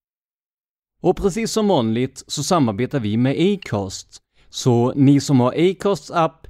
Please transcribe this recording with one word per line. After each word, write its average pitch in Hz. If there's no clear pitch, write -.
Och 180
precis 196
som 214
vanligt 127
så -
samarbetar 127
vi 107
med 139
Acast. -
Så 120
ni 143
som 135
har 147
Acasts 196
app 160